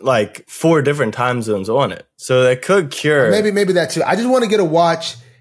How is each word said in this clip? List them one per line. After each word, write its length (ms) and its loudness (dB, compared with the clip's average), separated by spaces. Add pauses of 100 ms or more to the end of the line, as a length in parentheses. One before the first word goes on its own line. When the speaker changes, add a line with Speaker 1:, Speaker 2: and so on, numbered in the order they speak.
Speaker 1:
like, 460 -2
four 340 2
different 320 -2
time 280 -2
zones 260 -4
on 240 0
it. 140 -16 (100)
So 260 0
that 200 2
could 280 0
cure. 400 0
Speaker 2:
Maybe, 220 2
maybe 220 0
that 160 0
too. 140 -4
I 120 0
just 120 -2
wanna 200 2
get 120 0
a 40 2
watch 520 0 (240)